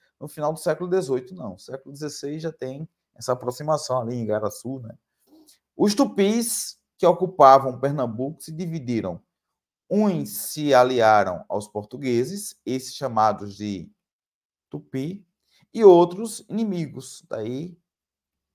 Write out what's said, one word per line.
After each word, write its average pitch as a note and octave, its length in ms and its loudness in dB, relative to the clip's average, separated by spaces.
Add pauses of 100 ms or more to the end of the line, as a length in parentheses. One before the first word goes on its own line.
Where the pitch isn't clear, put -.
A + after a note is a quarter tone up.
(180)
no - 80 -14
final D3+ 260 -6
do D#3+ 60 -8
século F3 300 -4
dezoito, C#3 460 -2
não. A#2+ 200 -12
O - 40 -20
século C3+ 340 -16
dezesseis D3 500 -10
já E3 80 -6
tem C#3 380 -12 (260)
essa A#2 180 -6
aproximação B2+ 680 -4
ali A#2+ 160 -6
em A#2 60 -6
Igaraçu, G#2+ 580 -6
né? A2+ 160 -18 (800)
Os G#3 180 2
Tupis A3 840 0 (180)
que F3+ 100 2
ocupavam C3+ 720 6
Pernambuco C3+ 640 -4
se - 80 -18
dividiram. B2 720 -6 (680)
Uns F#3 480 0
se D3 340 -2
aliaram A2 760 4
aos G#2 200 -6
portugueses, C3 960 -4
esses B2+ 300 -6
chamados G#2+ 600 -2
de G2+ 380 -10 (800)
Tupi, D3 540 -10 (480)
e A3 120 0
outros F3+ 640 6
inimigos, F3 800 -8
daí C3 500 -8 (760)